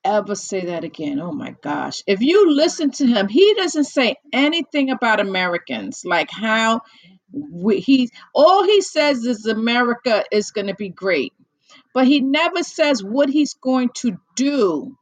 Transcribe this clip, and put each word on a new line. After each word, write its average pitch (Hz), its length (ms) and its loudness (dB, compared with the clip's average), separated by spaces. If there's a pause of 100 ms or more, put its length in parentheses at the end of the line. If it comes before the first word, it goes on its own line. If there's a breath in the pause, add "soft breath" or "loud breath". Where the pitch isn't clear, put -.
ever 202 300 -2
say 190 320 -8
that 170 180 -6
again. 147 360 -6
Oh 175 120 -8
my 131 300 -10
gosh. 143 440 -8
If 196 140 0
you 349 300 6
listen 302 400 2
to 285 160 -2
him, 208 200 2
he 370 280 6
doesn't 311 300 -2
say 240 300 0 (180)
anything 285 580 0
about 220 280 0
Americans, 175 840 -4
like 170 260 0
how 220 500 0 (520 soft breath)
we, 214 480 -2
he, 262 280 2 (240 loud breath)
all 370 320 6
he 403 160 4
says 285 440 -2
is 220 220 -4
America 233 840 0
is 208 200 -2
gonna 196 240 -6
be 202 140 -10
great, 175 440 -4 (600 soft breath)
but 254 140 4
he 277 140 4
never 330 420 -2
says 285 400 0
what 269 260 0
he's 294 260 0
going 254 420 -2
to 202 200 -4 (180)
do 214 680 0